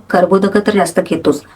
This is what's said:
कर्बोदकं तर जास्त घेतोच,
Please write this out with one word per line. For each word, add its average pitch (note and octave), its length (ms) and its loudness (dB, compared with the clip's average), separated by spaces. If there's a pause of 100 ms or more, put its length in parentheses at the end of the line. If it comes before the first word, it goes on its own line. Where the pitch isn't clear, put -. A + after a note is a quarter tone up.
(100)
कर्बोदकं F#3+ 560 2
तर A3+ 40 0
जास्त F#3+ 300 0
घेतोच, D#3 420 -2 (140)